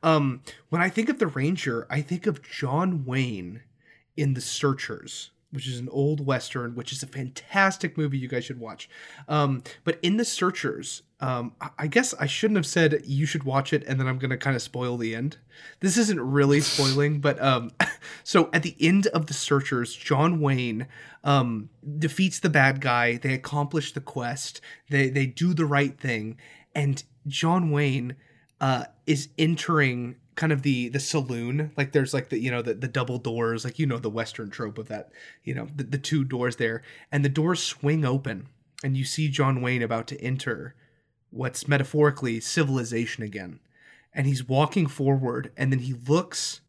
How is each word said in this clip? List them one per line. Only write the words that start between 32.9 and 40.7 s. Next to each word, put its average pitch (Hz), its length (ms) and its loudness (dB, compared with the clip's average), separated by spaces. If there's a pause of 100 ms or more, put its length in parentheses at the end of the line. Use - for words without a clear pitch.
doors, 117 480 -2
like, 123 120 -10
you 160 60 2
know, 123 140 0
the 113 100 -4
Western 110 400 -6
trope 107 300 -8
of 110 100 -10
that, 107 240 -10 (320)
you - 100 -6
know, 120 120 -6 (100)
the, 135 80 -4
the 135 140 -4
two 139 260 0
doors 123 320 -2
there. 113 260 -2 (300)
And 143 100 2
the 143 60 4
doors 160 340 2
swing 147 440 0
open, 123 420 -2 (340)
and 135 140 0
you 135 80 0
see 151 240 -2
John 135 320 2
Wayne 123 220 0
about 113 240 -2
to - 160 -12
enter 123 520 -4 (540)